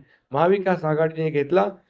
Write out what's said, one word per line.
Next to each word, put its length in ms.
महाविकास 540
आघाडीने 460
घेतला. 380